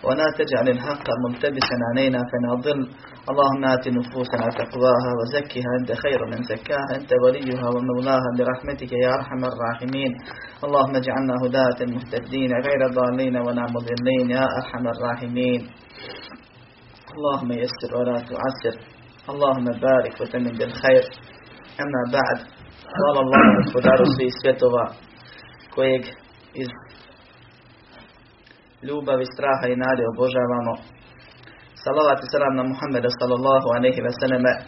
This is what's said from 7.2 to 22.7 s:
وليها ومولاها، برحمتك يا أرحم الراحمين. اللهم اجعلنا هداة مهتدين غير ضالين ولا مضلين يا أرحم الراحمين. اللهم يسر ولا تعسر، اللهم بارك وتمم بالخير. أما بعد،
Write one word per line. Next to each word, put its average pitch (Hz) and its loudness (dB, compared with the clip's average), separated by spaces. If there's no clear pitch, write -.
وليها 127 2
ومولاها، 127 0
برحمتك 127 -2
يا 127 4
أرحم 127 -6
الراحمين. 123 -4
اللهم 139 2
اجعلنا 131 0
هداة 127 2
مهتدين 127 -4
غير 139 2
ضالين 127 0
ولا 120 -2
مضلين 123 0
يا 131 2
أرحم 123 -6
الراحمين. 123 -2
اللهم 139 -2
يسر - -6
ولا 123 0
تعسر، - -4
اللهم 135 2
بارك 127 4
وتمم 123 -4
بالخير. 127 6
أما 139 -2
بعد، 123 2